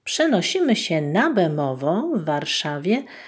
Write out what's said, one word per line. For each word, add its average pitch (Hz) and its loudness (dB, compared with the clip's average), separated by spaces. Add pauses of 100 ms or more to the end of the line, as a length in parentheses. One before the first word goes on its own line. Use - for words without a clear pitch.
przenosimy 294 2
się 160 0
na 185 2
Bemowo 156 0
w 175 -2
Warszawie 151 -2 (260)